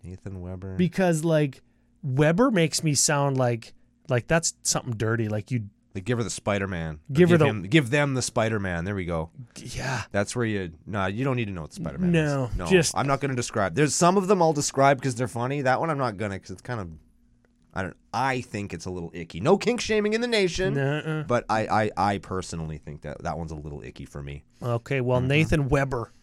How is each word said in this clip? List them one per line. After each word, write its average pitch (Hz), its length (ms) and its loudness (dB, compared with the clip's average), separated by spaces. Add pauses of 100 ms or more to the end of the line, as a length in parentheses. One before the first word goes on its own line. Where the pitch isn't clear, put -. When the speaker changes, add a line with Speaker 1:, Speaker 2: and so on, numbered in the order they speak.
Speaker 1:
Nathan 92 380 -12
Weber. 92 340 -10
Speaker 2:
Because, 175 480 2
like, 151 380 2 (420)
Weber 156 480 4
makes 165 320 2
me 156 120 2
sound 139 420 2
like, 120 360 0 (340)
like, 123 200 0
that's 165 260 2 (100)
something - 320 -2
dirty. 113 340 0
Like, 107 220 -4
you 117 140 -2 (300)
Speaker 1:
Like, 95 100 -8
give 120 120 0
her 117 60 0
the 92 60 -2
Spider-Man. 95 680 -2
Or 135 180 -12
Speaker 2:
Give 170 160 8
her 170 40 8
Speaker 1:
give 165 60 8
Speaker 2:
the 156 80 6
Speaker 1:
him, 107 160 0
give 117 260 2
them 143 240 2
the 127 80 0
Spider-Man. 101 640 0
There 101 100 -4
we 92 100 -4
go. 80 240 -2 (280)
Speaker 2:
Yeah. 127 540 -6
Speaker 1:
That's 101 240 -2
where 123 100 0
you, 98 260 -2 (140)
nah, 95 220 -2
you 104 160 -4
don't 135 120 0
need 120 100 -2
to 101 60 -8
know 87 120 -6
what 73 100 -12
Spider-Man 175 380 -2
Speaker 2:
No, 147 400 2
Speaker 1:
is. - 60 -6
No, 90 100 -4
Speaker 2:
just 175 300 4
Speaker 1:
I'm 127 100 0
not 139 140 0
gonna 135 140 -2
describe. 101 400 -2
There's 143 200 2
some 180 220 4
of 185 100 0
them 190 140 4
I'll 160 120 4
describe 139 480 4
'cause 131 140 -2
they're 120 120 -2
funny. 127 340 -4
That 127 180 2
one 160 100 -2
I'm 147 80 -2
not 120 200 -2
gonna 98 220 -4
'cause - 120 -16
it's 90 100 -12
kind 123 180 -8
of, 90 100 -8 (840)
I 95 100 -4
don't, 87 140 -8 (160)
I 127 280 0
think 101 320 -8
it's 85 120 -10
a 95 60 -8
little 87 220 -8
icky. 82 280 -12
No 170 160 4
kink 233 240 0
shaming 214 320 0
in 226 80 0
the 247 60 -2
nation, 190 480 0
Speaker 2:
Nuh-uh. 151 520 -2
Speaker 1:
but 120 220 0
I, 107 480 2
I, 101 160 2
I 98 60 -2
personally 82 580 -6
think 73 240 -14
that 73 220 -12
that 78 140 -4
one's 80 140 -8
a 80 40 -8
little 73 280 -12
icky 67 220 -14
for 73 180 -12
me. 71 200 -12 (200)
Speaker 2:
Okay, 120 380 -2
well, 123 180 2
Speaker 1:
Mm-hmm. 127 80 0
Speaker 2:
Nathan 147 420 2
Weber. 131 420 0 (100)